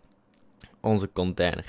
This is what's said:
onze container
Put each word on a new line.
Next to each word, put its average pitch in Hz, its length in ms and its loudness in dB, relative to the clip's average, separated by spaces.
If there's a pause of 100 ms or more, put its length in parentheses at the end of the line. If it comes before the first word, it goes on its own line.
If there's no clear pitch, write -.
(800)
onze 104 320 0
container 90 580 0